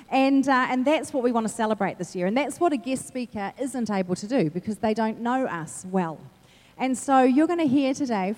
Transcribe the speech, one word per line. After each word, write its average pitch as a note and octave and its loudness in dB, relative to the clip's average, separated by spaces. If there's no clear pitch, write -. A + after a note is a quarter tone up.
And, C4+ 4
uh, B3+ 4
and B3+ 0
that's D#4 0
what C4 0
we C#4+ 2
want A3+ 0
to - -4
celebrate G#3+ -2
this F3 -8
year. F3+ 0
And G#3+ 0
that's C#4 -2
what F4 2
a C#4 0
guest B3+ -6
speaker G#3+ -8
isn't A#3+ -4
able F#3 -2
to G#3 -6
do G#3+ 0
because F3+ -6
they A3 0
don't A3 -2
know B3+ -2
us D#3+ -8
well. F3 -2
And B3+ -2
so C4+ 4
you're C4+ 6
gonna E4+ 0
hear C4+ 2
today A3 -2